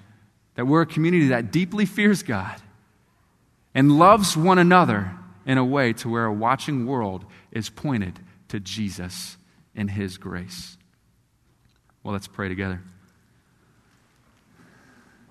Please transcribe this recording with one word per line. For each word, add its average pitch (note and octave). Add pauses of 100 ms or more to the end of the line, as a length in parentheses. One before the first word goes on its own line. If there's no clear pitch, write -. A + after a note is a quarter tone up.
(560)
that B2
we're D3+
a D#3+
community D#3+
that A#2+
deeply F#3
fears G#3
God F#2+ (1120)
and C#3+
loves F#3+
one F3+
another D#3+ (320)
in C3+
a B2+
way C3
to A#2
where A#2
a G#2+
watching A#2+
world G#2 (260)
is A2
pointed G#2 (300)
to A2
Jesus F#2 (380)
and G#2
his G2
grace. - (1300)
Well, G#2
let's G2
pray G2
together. F#2 (2500)